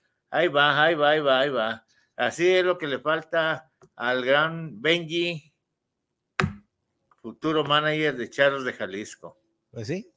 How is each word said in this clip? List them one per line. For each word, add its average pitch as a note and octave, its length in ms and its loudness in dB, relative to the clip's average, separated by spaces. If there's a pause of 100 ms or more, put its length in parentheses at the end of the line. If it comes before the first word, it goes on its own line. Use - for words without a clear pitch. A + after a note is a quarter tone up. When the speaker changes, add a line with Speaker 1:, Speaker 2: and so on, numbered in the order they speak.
(320)
Speaker 1:
Ahí D#3 160 2
va, D3 360 4
ahí E3 120 4
va, D3 160 4
ahí D#3 80 4
va, C3+ 200 4
ahí C#3+ 100 2
va. A2+ 360 -2 (300)
Así B2 320 0
es F#3 180 4
lo F3+ 120 0
que D#3+ 100 -6
le C3+ 120 -4
falta D#3+ 720 -2 (240)
al B2 300 -2
gran D3+ 560 0
Benji, E3+ 720 -2 (1700)
futuro D3+ 420 -4
manager D3+ 520 0
de A#2 140 -8
Charros C#3 340 2
de B2 100 -4
Jalisco. G2 640 -10 (320)
Speaker 2:
Pues A2+ 160 -10
sí. F3+ 300 -8